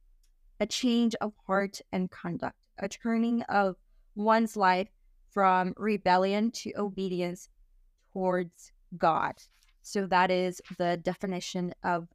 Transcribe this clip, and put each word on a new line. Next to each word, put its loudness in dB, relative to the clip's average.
a 0
change 2
of -4
heart -2
and -2
conduct, -8
a -6
turning -2
of 2
one's 2
life 4
from 4
rebellion 2
to -10
obedience -4
towards -2
God. 2
So -4
that 4
is 0
the 0
definition -6
of -2